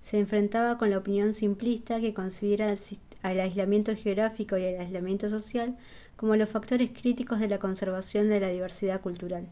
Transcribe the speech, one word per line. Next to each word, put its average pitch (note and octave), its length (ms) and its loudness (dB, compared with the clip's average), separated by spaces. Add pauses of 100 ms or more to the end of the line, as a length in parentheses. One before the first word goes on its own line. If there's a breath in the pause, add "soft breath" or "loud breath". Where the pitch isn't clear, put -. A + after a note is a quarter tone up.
se - 160 0
enfrentaba G#3 600 2
con A3 120 2
la G3 80 2
opinión G3+ 360 2
simplista A3+ 640 0
que A3+ 140 -2
considera G3+ 560 0
el G3+ 80 -2
sis-, - 220 -14 (220)
al F#3 160 0
aislamiento G3 560 2
geográfico G#3+ 640 -2
y F#3 100 0
al F#3 140 -2
aislamiento F#3 480 -2
social A#3 480 -4 (400 loud breath)
como G#3+ 200 4
los G#3+ 120 4
factores A#3 420 0
críticos B3 480 0
de G#3+ 100 0
la G3 100 0
conservación F#3+ 680 0
de G#3 120 4
la F#3+ 80 0
diversidad F#3 520 -2
cultural. F3 520 -6